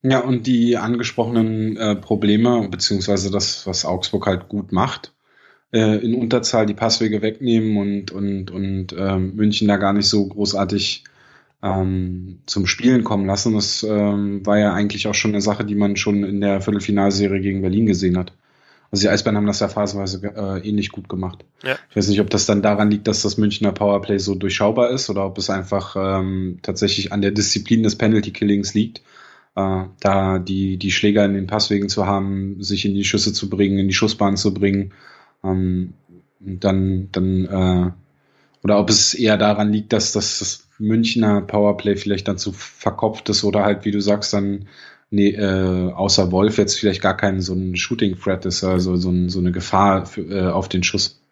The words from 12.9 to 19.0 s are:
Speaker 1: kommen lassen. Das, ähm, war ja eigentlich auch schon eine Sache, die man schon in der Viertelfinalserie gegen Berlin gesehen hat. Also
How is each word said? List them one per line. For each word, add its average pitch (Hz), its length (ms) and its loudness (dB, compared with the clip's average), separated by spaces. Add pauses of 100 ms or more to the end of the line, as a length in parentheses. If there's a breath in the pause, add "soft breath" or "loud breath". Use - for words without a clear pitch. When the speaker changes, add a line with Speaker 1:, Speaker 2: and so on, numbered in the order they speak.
Speaker 1:
kommen 101 220 -2
lassen. 101 300 0
Das, 104 260 -2
ähm, 101 640 0
war 104 140 4
ja 104 140 4
eigentlich 101 340 -2
auch 104 80 -2
schon 107 160 0
eine 101 100 0
Sache, 104 240 0
die 104 80 -4
man 101 220 0
schon 101 280 0
in 98 180 -2
der 98 200 2
Viertelfinalserie 98 800 0
gegen 98 220 -2
Berlin 101 240 2
gesehen 90 320 2
hat. 90 140 -6 (580 soft breath)
Also 101 160 2